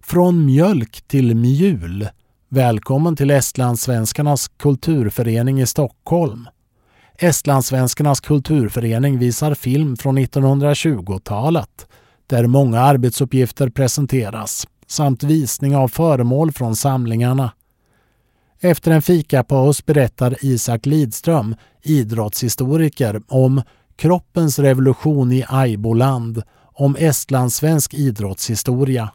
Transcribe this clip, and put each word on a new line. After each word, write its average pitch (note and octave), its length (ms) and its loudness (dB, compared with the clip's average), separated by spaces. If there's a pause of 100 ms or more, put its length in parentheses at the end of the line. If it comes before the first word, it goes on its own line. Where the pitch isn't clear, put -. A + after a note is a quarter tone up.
Från F3 440 2
mjölk C#3+ 640 2
till B2 280 2
mjul. A#2 720 0 (400)
Välkommen C3+ 640 0
till C#3 160 0
Estlandssvenskarnas B2+ 1160 -2
kulturförening B2+ 1120 0
i B2 40 2
Stockholm. C#3 840 -4 (720)
Estlandssvenskarnas C#3 1000 0
kulturförening C3 960 0
visar B2 360 0
film C3+ 440 -2
från C3+ 180 -2
nittonhundratjugotalet, C3+ 1700 -2 (400)
där A#2+ 200 2
många B2 320 4
arbetsuppgifter C3 920 2
presenteras, A#2+ 960 -4 (200)
samt C#3 360 -2
visning C#3+ 520 0
av C3+ 120 2
föremål C#3+ 640 0
från A#2 240 -4
samlingarna. B2 760 -2 (1080)
Efter E3+ 320 2
en D#3+ 100 4
fikapaus C#3 840 0
berättar C3 600 0
Isak A#2+ 400 -2
Lidström, C#3 680 -2 (280)
idrottshistoriker, A#2+ 1400 -2
om C3 340 2 (340)
kroppens E3 640 0
revolution C3+ 720 2
i B2+ 160 0
Aiboland, A#2 960 -2 (300)
om C#3 260 0
estlandssvensk C#3+ 960 0
idrottshistoria. A#2+ 1200 -2